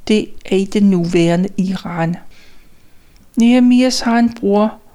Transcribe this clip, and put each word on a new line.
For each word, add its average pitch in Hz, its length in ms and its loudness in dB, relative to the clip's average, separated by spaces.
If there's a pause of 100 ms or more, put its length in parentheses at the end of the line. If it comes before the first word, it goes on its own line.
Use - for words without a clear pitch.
Det 214 200 0 (160)
er 190 120 -2
i 196 80 0
det 202 180 -2
nuværende 175 760 0
Iran. 175 600 -4 (1200)
Nehemias 247 640 4
har 233 180 0
en 233 160 0
bror, 208 400 0 (200)